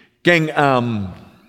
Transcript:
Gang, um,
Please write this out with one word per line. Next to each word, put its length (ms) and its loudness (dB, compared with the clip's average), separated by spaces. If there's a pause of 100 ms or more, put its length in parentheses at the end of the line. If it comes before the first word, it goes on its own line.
(220)
Gang, 340 2
um, 580 0 (360)